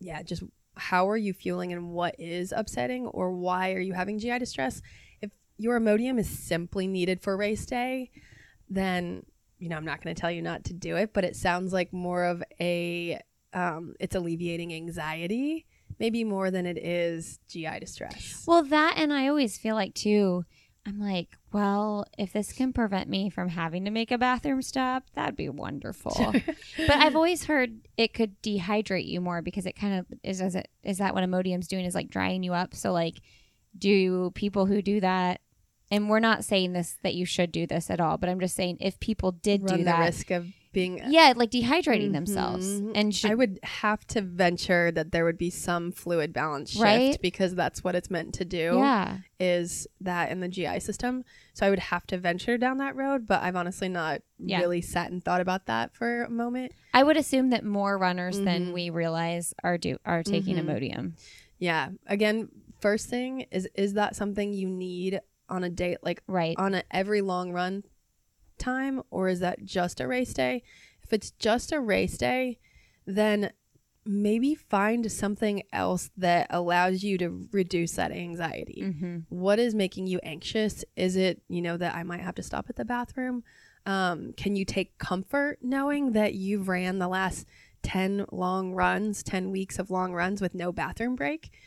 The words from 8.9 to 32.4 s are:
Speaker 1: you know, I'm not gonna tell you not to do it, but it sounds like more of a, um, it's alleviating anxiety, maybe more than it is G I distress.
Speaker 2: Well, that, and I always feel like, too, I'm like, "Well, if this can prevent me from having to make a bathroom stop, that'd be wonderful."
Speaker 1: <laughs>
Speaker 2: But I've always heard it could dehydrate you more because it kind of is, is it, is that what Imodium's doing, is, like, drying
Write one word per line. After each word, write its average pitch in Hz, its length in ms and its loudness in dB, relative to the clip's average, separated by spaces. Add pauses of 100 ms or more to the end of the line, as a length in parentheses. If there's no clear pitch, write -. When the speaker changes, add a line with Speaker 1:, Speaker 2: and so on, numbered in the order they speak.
Speaker 1:
you 165 120 -8
know, 160 60 -4
I'm 156 100 -6
not 151 160 -4
gonna 170 120 -6
tell 170 160 -2
you 170 120 -4
not 165 220 -6
to 185 100 -8
do 170 220 -6
it, 214 180 0
but 190 100 2
it - 100 -4
sounds 180 380 0
like 180 200 0
more 180 320 -2
of 175 180 -2 (180)
a, 175 580 -2 (360)
um, 175 440 -4
it's - 160 -4
alleviating 170 600 -4
anxiety, 170 920 -4 (320)
maybe 226 240 0
more 190 300 0
than 180 140 0
it 175 120 -4
is 170 680 -2
G 165 180 -8
I - 140 -6
distress. - 680 -12
Speaker 2:
Well, 339 180 8
that, 302 340 4
and 302 140 2
I 269 140 2
always 285 320 2
feel 220 160 -2
like, 196 200 -2
too, 196 500 4 (420)
I'm 202 140 -6
like, 190 360 -4 (140)
"Well, 208 540 0 (140)
if 190 160 -2
this 214 180 -2
can 262 220 0
prevent 196 340 0
me 196 220 0
from 180 180 -4
having 170 380 -2
to 208 40 -2
make 226 200 -2
a 247 80 2
bathroom 254 440 2
stop, 262 420 -2 (100)
that'd - 200 -2
be - 140 -4
wonderful." - 640 -8
Speaker 1:
<laughs> - 220 2 (420)
Speaker 2:
But 311 200 4
I've 294 200 8
always 330 300 4
heard 254 340 0 (160)
it 226 180 2
could 214 280 -2
dehydrate 202 680 -2
you 175 120 -4
more 175 220 -4
because 180 240 -6
it 202 100 -4
kind 196 220 -2
of 180 80 -6 (160)
is, 190 200 -4
is 185 120 0
it, - 140 -4 (160)
is 185 140 -2
that 196 160 0
what 190 100 2
Imodium's 180 440 0
doing, 190 180 -4
is, 175 80 -4
like, 170 160 -4
drying 185 320 -2